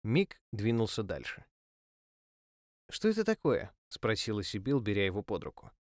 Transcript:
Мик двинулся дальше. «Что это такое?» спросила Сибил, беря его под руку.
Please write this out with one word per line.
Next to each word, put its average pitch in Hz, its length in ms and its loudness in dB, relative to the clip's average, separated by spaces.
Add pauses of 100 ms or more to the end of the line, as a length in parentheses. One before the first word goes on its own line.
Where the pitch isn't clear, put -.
Мик 143 380 2 (100)
двинулся 110 520 0
дальше. 76 420 -8 (1400)
«Что - 200 2
это 220 140 2
такое?» 185 520 0 (140)
спросила 110 540 -2
Сибил, 110 360 0
беря 101 260 2
его 98 180 -2
под 90 200 -4
руку. - 280 -12 (140)